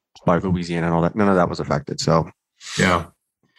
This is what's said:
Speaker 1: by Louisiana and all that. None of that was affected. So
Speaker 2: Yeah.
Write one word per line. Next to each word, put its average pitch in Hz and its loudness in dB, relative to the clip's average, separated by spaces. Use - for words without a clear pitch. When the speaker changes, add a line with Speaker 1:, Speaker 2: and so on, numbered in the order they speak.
Speaker 1:
by 90 2
Louisiana 85 -2
and 82 0
all 82 2
that. 85 0
None 101 2
of 95 4
that 85 2
was 82 -6
affected. 73 -4
So 80 2
Speaker 2:
Yeah. 87 2